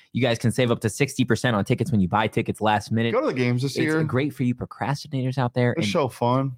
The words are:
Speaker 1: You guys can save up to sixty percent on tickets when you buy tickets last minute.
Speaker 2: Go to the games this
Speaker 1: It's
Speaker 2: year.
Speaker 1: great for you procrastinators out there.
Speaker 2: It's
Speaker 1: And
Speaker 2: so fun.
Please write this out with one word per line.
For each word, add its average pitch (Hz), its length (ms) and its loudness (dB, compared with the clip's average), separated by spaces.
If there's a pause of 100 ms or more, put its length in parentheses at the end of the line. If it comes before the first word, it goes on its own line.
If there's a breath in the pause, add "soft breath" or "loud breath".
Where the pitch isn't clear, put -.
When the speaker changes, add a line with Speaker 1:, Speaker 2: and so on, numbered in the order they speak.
(140)
Speaker 1:
You 117 80 -2
guys 117 160 2
can 113 160 2
save 123 180 2
up - 100 2
to 110 80 0
sixty - 360 0
percent 113 320 2
on 98 80 0
tickets - 260 0
when 107 80 2
you 92 80 4
buy 104 200 2
tickets 110 340 -2
last 107 280 2
minute. 117 240 0
Speaker 2:
Go 233 60 0
to 311 80 0
the 135 60 0
games 123 300 0
this 135 120 -2
Speaker 1:
It's - 80 -2
Speaker 2:
year. 156 220 0
Speaker 1:
great 135 280 -2
for 135 100 -4
you 123 120 0
procrastinators 131 800 -6
out 123 160 0
there. 123 200 2
Speaker 2:
It's 185 140 0
Speaker 1:
And 202 40 -2
Speaker 2:
so 156 160 2
fun. 127 500 0